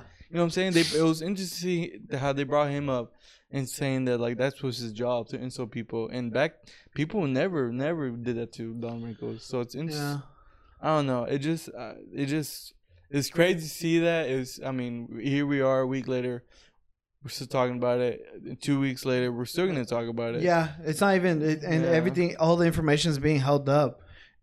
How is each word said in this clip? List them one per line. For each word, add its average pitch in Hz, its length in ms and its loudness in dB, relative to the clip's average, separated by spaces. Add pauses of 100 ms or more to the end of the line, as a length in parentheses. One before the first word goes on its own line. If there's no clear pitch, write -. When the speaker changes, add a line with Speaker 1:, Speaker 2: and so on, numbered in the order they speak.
(300)
Speaker 1:
you 165 80 -8
know - 20 4
what 170 60 4
I'm 170 40 2
saying? 180 240 0
They, 165 80 6
it 156 220 2
was 160 180 2
interesting 180 840 -4 (100)
how 139 160 0
they 139 120 -2
brought 147 260 2
him 143 180 -2
up 123 240 -2 (380)
and 135 160 -4
saying 131 380 -2
that, 123 140 2
like, 117 180 -2
that's 131 240 -2
was 127 160 -2
his 117 140 -6
job 120 380 0
to 135 80 -6
insult 123 340 -8
people. 113 380 -4
And 120 240 -4
back, 147 220 0 (380)
people 160 340 -2
never, 135 440 0
never 143 380 -2
did 117 280 -4
that 117 160 -6
to 113 200 -10
Don 117 280 -8
Rickles. 113 400 -10
So 123 200 -4
it's 117 140 -8
interesting. 147 300 -4
Speaker 2:
Yeah. 143 140 -4 (600)
Speaker 1:
I 143 140 -4
don't 143 120 2
know. 123 160 0
It 139 160 -2
just, 160 380 -4
uh, 117 160 -12 (200)
it 139 140 -2
just, - 460 -6 (360)
it's 139 200 -2
crazy 175 320 4
to 156 80 -8
see 165 300 2
that. 165 300 2
It's, 131 360 -4
I 135 60 -4
mean, 120 520 -6
here 139 220 2
we 143 160 2
are 131 200 4
a 127 60 2
week 131 220 -2
later. 123 340 -2 (800)
We're 131 60 -12
still 131 180 -10
talking 123 300 0
about 123 220 2
it. - 640 -6
Two 139 180 2
weeks 135 260 -2
later, 127 260 2
we're 120 140 -4
still 175 200 -2
gonna 147 200 0
talk 117 220 -2
about 117 280 -4
it. 160 60 -2
Speaker 2:
Yeah, 170 320 2 (100)
it's 156 180 -2
not 196 140 6
even, 175 260 2
it, 156 220 0
and 160 200 2
Speaker 1:
Yeah. 170 60 2
Speaker 2:
everything, 170 480 2
all 165 200 4
the 175 80 6
information 160 460 4
is 143 80 -2
being 147 200 4
held 139 300 2
up. 143 320 4 (420)